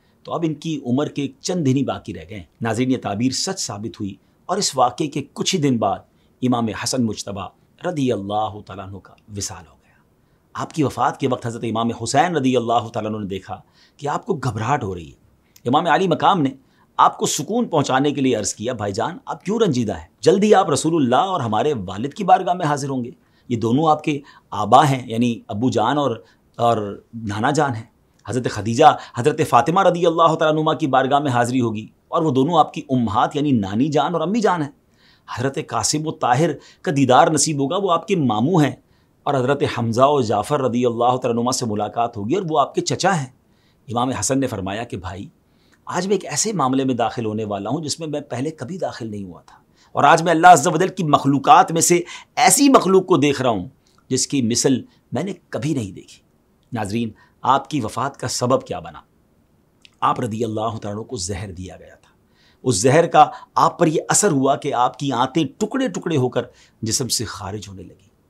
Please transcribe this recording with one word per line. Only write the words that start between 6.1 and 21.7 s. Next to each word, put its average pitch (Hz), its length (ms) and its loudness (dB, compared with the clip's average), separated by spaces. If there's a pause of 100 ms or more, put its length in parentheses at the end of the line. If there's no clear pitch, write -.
امام 120 260 0
حسن 120 360 -4
مجتبیٰ 98 440 -6 (380)
رضی 147 260 -2
اللہ 104 540 -4
تعالیٰ 95 220 -14
عنہ 98 100 -14
کا - 160 -20 (240)
وصال 85 340 -12
ہو - 120 -20
گیا۔ - 100 -20 (600)
آپ - 200 -10
کی 156 100 0
وفات 131 360 -2
کے 139 80 -2
وقت 120 180 -2
حضرت 117 180 -8
امام 113 260 -2 (140)
حسین 160 320 0
رضی 131 220 2
اللہ 117 360 0
تعالیٰ 110 180 -4
عنہ 107 80 -6
نے 104 80 -8
دیکھا 95 340 -10 (360)
کہ 143 100 -10
آپ 156 180 -6
کو 214 80 -4
گھبراہٹ 123 500 -2
ہو 95 120 -6
رہی 82 120 -14
ہے۔ - 140 -20 (440)
امام 147 220 2
علی 160 200 4
مقام 160 340 2
نے 135 80 2 (480)
آپ 175 200 4
کو - 80 -2
سکون 196 400 -2
پہنچانے 143 460 0
کے 143 100 -4
لیے 131 140 2
عرض 104 180 -4
کیا، 113 200 -8
"بھائی 104 200 -6
جان، 113 320 -4
آپ - 180 -12
کیوں 214 160 -4
رنجیدہ 123 340 -2
ہیں؟ 82 140 -12 (140)
جلدی 202 320 4
آپ 190 160 4
رسول 156 340 0
اللہ 120 120 2
اور 180 260 0
ہمارے 117 320 0